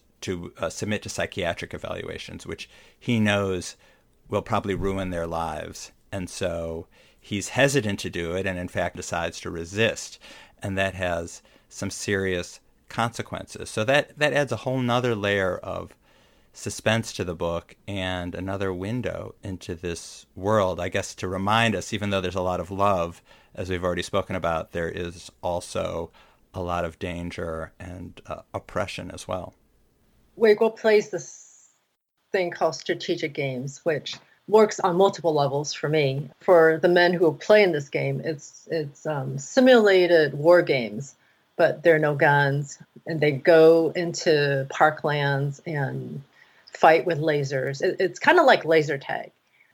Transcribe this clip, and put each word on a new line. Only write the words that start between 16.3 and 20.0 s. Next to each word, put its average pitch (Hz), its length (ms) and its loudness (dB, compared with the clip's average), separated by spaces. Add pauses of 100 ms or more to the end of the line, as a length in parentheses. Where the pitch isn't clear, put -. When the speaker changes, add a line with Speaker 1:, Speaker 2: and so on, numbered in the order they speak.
Speaker 1:
suspense - 580 -2
to 101 120 -6
the 87 100 -6
book 85 420 -6 (100)
and 92 480 -6
another 95 380 -6
window 95 640 -6 (100)
into 92 300 -10
this - 600 -10